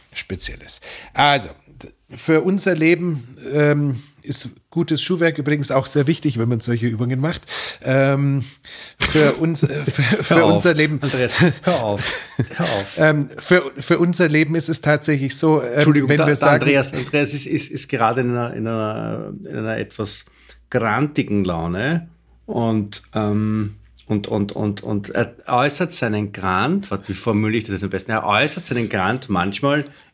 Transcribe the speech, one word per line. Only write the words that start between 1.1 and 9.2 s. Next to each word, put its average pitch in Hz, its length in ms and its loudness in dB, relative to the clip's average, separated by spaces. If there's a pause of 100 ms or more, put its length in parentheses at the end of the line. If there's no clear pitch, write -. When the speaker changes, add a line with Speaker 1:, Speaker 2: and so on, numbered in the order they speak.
Speaker 1:
Also, 143 380 2 (320)
d-, - 60 -16 (280)
für 156 260 2
unser 185 320 0
Leben, 160 600 0 (160)
ähm, 147 500 2 (200)
ist - 260 -6 (220)
gutes 160 320 0
Schuhwerk 165 340 0
übrigens 147 340 -2
auch 135 140 2
sehr 143 220 2
wichtig, 143 320 0
wenn 113 100 2
man 120 120 0
solche 120 260 -2
Übungen 123 340 -2
macht. 160 220 -2 (400)
Ähm, 139 640 2 (520)
für 151 360 4